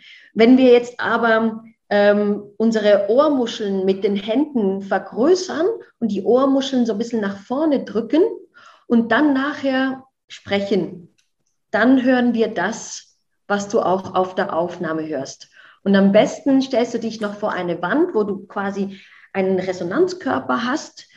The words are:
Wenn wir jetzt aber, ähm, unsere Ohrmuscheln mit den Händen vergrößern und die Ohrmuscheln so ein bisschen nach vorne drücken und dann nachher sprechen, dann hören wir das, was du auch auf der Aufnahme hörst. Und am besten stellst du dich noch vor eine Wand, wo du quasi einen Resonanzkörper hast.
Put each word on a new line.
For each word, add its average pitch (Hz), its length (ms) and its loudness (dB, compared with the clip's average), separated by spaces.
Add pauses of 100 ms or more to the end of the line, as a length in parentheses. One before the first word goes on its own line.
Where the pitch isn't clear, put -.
(340)
Wenn 233 240 6
wir 262 140 6
jetzt 240 280 2
aber, 226 640 0 (260)
ähm, 208 540 2 (140)
unsere 208 520 2
Ohrmuscheln 226 760 0
mit 196 180 0
den 202 120 0
Händen 214 680 -2
vergrößern 262 840 0 (340)
und 220 120 -2
die 196 120 -4
Ohrmuscheln 262 640 2
so 220 80 -2
ein 202 40 -8
bisschen 226 240 -4
nach 196 160 -6
vorne 277 480 -2
drücken 240 380 0 (640)
und 233 240 2
dann 277 220 2
nachher 269 680 -2 (240)
sprechen, - 880 -4 (560)
dann 247 320 4
hören 247 300 2
wir 220 160 0
das, - 680 -8 (300)
was 202 220 -2
du 226 100 0
auch 190 360 -2
auf 185 200 -2
der 190 180 -4
Aufnahme 160 540 -4
hörst. 135 420 -10 (340)
Und 196 120 4
am 196 160 6
besten 269 500 2
stellst 240 320 -2
du 226 60 -4
dich 226 220 -8
noch 208 140 -6
vor - 180 -6
eine 175 280 -4
Wand, 262 320 0
wo 214 100 0
du 202 240 -6
quasi 196 520 -6 (320)
einen 190 260 0
Resonanzkörper 240 1080 -2
hast. - 520 -8